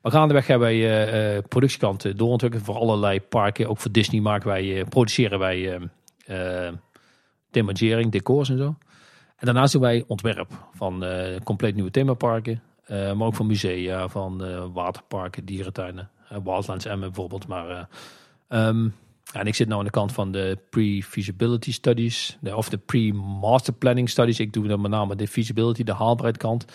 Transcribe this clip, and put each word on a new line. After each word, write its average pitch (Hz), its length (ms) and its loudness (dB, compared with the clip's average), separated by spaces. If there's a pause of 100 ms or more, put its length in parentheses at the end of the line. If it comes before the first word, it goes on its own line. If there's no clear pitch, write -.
Maar 117 100 -2
gaandeweg 151 360 6
hebben 120 200 6
wij, 113 120 2
eh, 110 580 2
eh, 101 100 -4
productiekant, 120 580 0
eh, 98 100 -2
doorontwikkeld 117 480 0
voor 104 120 -6
allerlei 104 460 2
parken. 107 480 0
Ook 107 80 -2
voor - 140 -6
Disney 107 300 2
maken 104 260 0
wij, 95 320 -2
eh, 90 80 -4
produceren 104 520 2
wij, 92 400 -2 (460)
eh, 90 420 -4
eh, 85 60 -8 (800)
themagering, 113 600 2
decors 127 380 2
en 127 80 0
zo. 143 180 -2 (600)
En - 100 -10
daarnaast 127 260 6
doen 135 100 4
wij 120 260 4
ontwerp - 680 -4
van, 92 300 -4
eh, 92 400 -4
compleet 104 320 0
nieuwe 95 160 -2
themaparken, 117 720 0 (240)
eh, 101 280 -4
maar 110 140 0
ook 107 80 0
van 110 120 0
musea, 92 600 -2
van, 92 380 -6
eh, 90 180 -8 (100)
waterparken, 90 720 -6
dierentuinen. 92 640 -8 (200)
Eh, 104 140 -12
Wildlands 95 420 -4
Emmen 98 220 -6
bijvoorbeeld, 92 400 -8
maar, 87 220 -8
eh, 90 100 -8 (680)
ehm, 113 360 2 (500)
ja, 101 60 -6
en 104 80 -2
ik 107 80 0
zit 113 120 4
nou 107 120 -2
aan 101 60 -2
de 104 60 -4
kant 107 200 0
van 95 200 -4
de 95 260 -2 (120)
pre-feasibility 104 1000 -2
studies, 117 720 0
de, 98 140 -6
of 110 140 -2
de 104 80 -4
pre-master 104 960 2
planning 123 360 2
studies. 117 300 2
Ik 104 140 -2
doe 107 140 0
dan 104 140 0
met 101 100 0
name 101 240 -2
de 101 120 -4
feasibility, 113 560 0
de 110 100 -2
haalbaarheidskant. 113 800 0